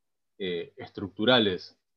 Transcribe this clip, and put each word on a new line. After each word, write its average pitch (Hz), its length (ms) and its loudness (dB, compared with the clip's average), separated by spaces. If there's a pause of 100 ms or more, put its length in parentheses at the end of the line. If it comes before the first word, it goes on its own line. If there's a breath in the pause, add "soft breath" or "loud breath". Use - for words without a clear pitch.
(400)
eh, 87 380 -6
estructurales 107 1000 0 (180)